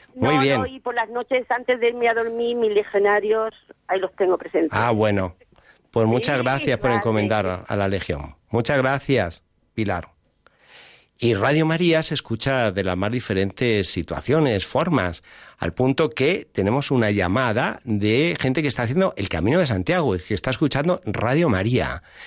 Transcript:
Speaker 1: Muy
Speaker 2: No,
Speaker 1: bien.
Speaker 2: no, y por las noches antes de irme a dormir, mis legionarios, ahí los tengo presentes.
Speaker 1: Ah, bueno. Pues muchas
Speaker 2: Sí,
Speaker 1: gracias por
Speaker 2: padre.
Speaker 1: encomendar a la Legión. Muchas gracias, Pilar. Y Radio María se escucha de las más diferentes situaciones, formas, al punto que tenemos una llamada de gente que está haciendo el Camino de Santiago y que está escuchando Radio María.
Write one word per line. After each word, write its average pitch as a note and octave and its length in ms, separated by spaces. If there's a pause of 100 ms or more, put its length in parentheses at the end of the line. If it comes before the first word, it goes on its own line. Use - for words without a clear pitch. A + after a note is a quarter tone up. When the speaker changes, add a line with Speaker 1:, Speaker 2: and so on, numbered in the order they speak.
(160)
Speaker 1:
Muy D#3 180
Speaker 2:
No, - 60
Speaker 1:
bien. C3+ 220
Speaker 2:
no, - 40
y C4 140
por B3 160
las A3+ 120
noches A#3+ 440
antes B3 260
de A#3 120
irme A#3+ 180
a A3+ 60
dormir, A#3 420
mis A3 160
legionarios, G#3 840 (320)
ahí F#3+ 140
los F#3 160
tengo F3+ 200
presentes. E3 360
Speaker 1:
Ah, A2 180
bueno. G#2 460 (560)
Pues A2+ 140
muchas B2 320
Speaker 2:
Sí, B2 40
Speaker 1:
gracias C3 360
por C3 120
Speaker 2:
padre. A#2 60
Speaker 1:
encomendar G#2 720
a - 100
la G2 100
Legión. D#2+ 480 (160)
Muchas A#2+ 280
gracias, C3 680 (300)
Pilar. F#2+ 340 (1120)
Y A#2 160
Radio C#3 320
María D#3+ 360
se D#3 120
escucha A#2+ 580
de F#2+ 100
las F2+ 140
más G2+ 160
diferentes G#2 760
situaciones, G#2 800
formas, B2+ 560 (360)
al E2+ 160
punto C3+ 360
que - 400
tenemos G#2+ 400
una A#2 220
llamada A2 720
de A#2 560
gente C3 220
que D3 60
está B2 140
haciendo D#3+ 340
el G2 120
Camino G2+ 320
de E3 60
Santiago A2+ 500
y - 20
que G#2 160
está G2+ 160
escuchando C#3+ 540
Radio C3 440
María. A2 540 (240)